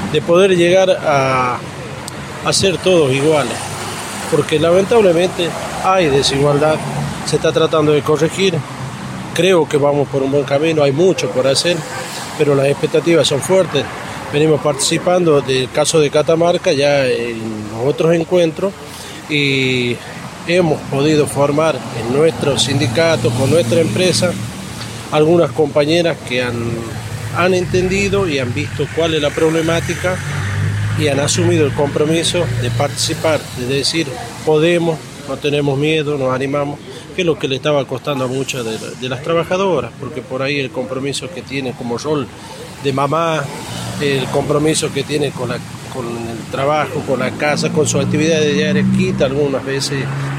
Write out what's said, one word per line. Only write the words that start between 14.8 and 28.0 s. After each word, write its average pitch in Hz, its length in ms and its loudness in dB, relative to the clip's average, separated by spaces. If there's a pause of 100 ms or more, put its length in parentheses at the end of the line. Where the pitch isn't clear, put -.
del 131 280 -2
caso 151 300 2
de 143 80 4
Catamarca 165 640 2
ya 139 340 2
en 117 320 -2 (320)
los 113 160 -4
otros 156 280 2
encuentros 170 580 0 (560)
y 131 680 0 (520)
hemos 170 380 2
podido 147 420 2
formar 143 500 2 (240)
en 117 160 -2
nuestro 143 420 2
sindicato, 151 680 2
con 120 220 2
nuestra 165 320 4
empresa, 160 500 2 (800)
algunas 156 400 4
compañeras 151 680 2 (100)
que 123 160 -2
han, 120 120 -4 (840)
han 180 160 4
entendido 185 760 2